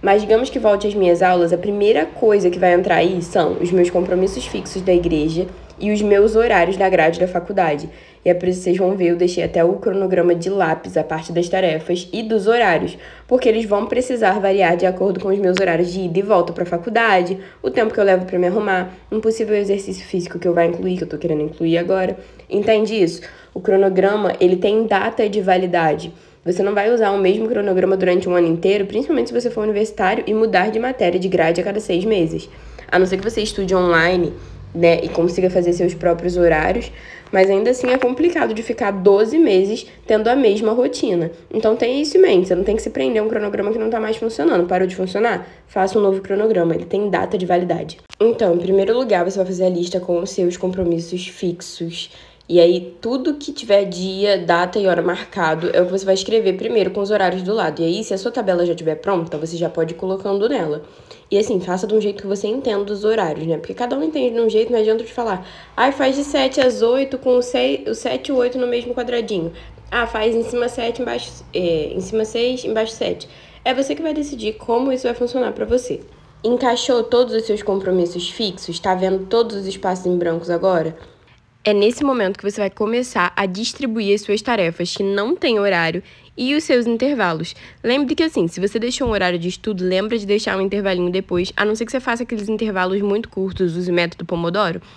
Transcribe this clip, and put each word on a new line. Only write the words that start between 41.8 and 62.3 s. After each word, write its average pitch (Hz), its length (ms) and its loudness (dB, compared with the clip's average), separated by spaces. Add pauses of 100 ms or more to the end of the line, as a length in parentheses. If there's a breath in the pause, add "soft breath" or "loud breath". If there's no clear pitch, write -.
isso 302 160 0
em 370 40 8
mente, 180 280 6
você 180 60 2
não 185 100 0
tem 214 120 0
que 220 60 -4
se - 80 -6
prender 262 300 0
a 214 40 0
um 220 40 -2
cronograma 208 440 -2
que 233 60 -2
não 220 120 -2
tá 226 80 -2
mais 220 180 -2
funcionando. 175 500 0
Parou 185 200 2
de 185 100 -6
funcionar? 196 500 -2 (200 loud breath)
Faça 196 320 0
um 208 40 4
novo 196 180 2
cronograma, 190 540 0
ele 175 100 -4
tem 202 260 -2
data 180 260 -2
de 185 80 -2
validade. 175 540 -2 (220)
Então, 220 340 4
em 175 40 2
primeiro 196 380 2
lugar, 214 280 2
você 190 120 -4
vai 190 100 0
fazer 185 180 -2
a 185 60 4
lista 175 300 -2
com 175 220 -2
os 196 80 -8
seus 175 260 -2
compromissos 180 720 -4
fixos. - 840 -8 (400 loud breath)
E 170 100 6
aí, 175 380 4
tudo 262 360 -2
que 294 180 -10
tiver 202 320 2
dia, 190 540 -2
data 175 400 0
e 196 80 0
hora 175 160 2
marcado 170 720 -2
é 180 80 6
o - 20 4
que 180 80 -2
você 196 140 -4
vai 190 80 4
escrever 196 400 0
primeiro 214 360 0
com 202 120 -4
os 202 80 -4
horários 190 320 0
do 185 100 -4
lado. 165 300 -2
E - 20 0
aí, 185 180 -2
se 214 120 -6
a - 20 -4
sua 233 140 -6
tabela 185 340 0
já 170 80 0
estiver 160 220 -2
pronta, 170 420 -4
você 165 180 -8
já 165 140 -2
pode 165 240 -2
ir 165 60 -12
colocando 196 500 -2
nela. 156 340 -2 (480 loud breath)
E 202 60 2
assim, 208 240 0
faça 180 260 -4
de 202 80 -2
um 214 60 4
jeito 202 220 -4
que 202 40 -12
você 202 200 -4